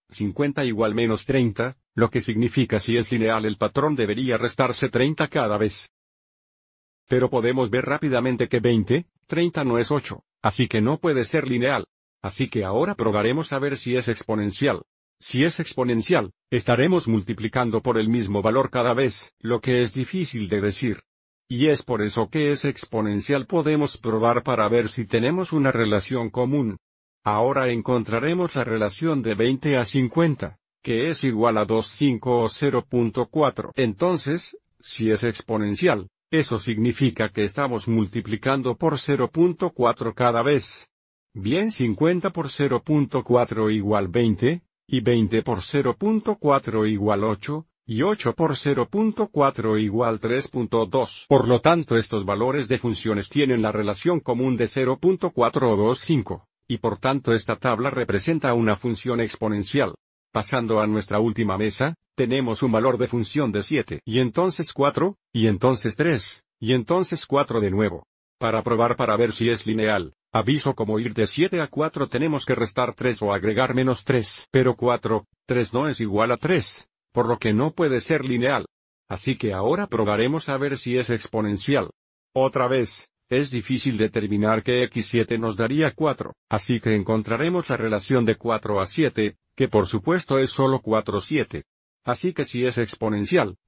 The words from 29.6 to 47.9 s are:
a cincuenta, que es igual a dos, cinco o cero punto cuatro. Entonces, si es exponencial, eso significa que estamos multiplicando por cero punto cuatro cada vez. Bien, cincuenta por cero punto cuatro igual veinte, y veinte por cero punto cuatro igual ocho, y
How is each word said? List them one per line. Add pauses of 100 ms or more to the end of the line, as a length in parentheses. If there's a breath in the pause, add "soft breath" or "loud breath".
a
cincuenta, (240)
que
es
igual
a
dos,
cinco
o
cero
punto
cuatro.
Entonces, (220)
si
es
exponencial, (240)
eso
significa
que
estamos
multiplicando
por
cero
punto
cuatro
cada
vez. (460)
Bien,
cincuenta
por
cero
punto
cuatro
igual
veinte, (240)
y
veinte
por
cero
punto
cuatro
igual
ocho, (180)
y